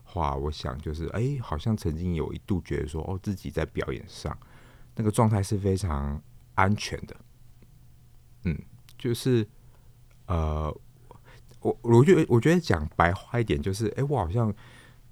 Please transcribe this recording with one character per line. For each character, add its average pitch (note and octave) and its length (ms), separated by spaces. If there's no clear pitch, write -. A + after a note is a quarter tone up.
话， D2 320
我 C#2+ 160
想 C#2 280
就 D#2 140
是， D#2 140
哎， C3 340
好 - 160
像 A2 200
曾 D#2 180
经 F2 200
有 D2 180
一 D2+ 140
度 F2+ 140
觉 C#2+ 200
得 D2 60
说， D#2 160
哦， F#2 180
自 G2+ 140
己 C#2+ 140
在 D#2 160
表 - 280
演 A#1 140
上 - 300
那 A#2 80
个 G#2+ 80
状 A2+ 180
态 G2+ 140
是 G2+ 140
非 F#2+ 200
常 D2 440
安 G2 200
全 - 300
的。 - 100
嗯， E2 140
就 A#2+ 160
是， A#2+ 320
呃， D#2 460
我， - 220
我 A#2 220
觉 F3 120
得， A2+ 140
我 A#2 100
觉 D3+ 140
得 F3+ 60
讲 D#2+ 360
白 F2 180
话 - 260
一 A#2 40
点， D2 180
就 F#2+ 120
是， G#2+ 140
哎， B2+ 60
我 C#3+ 140
好 E2+ 120
像， A2 240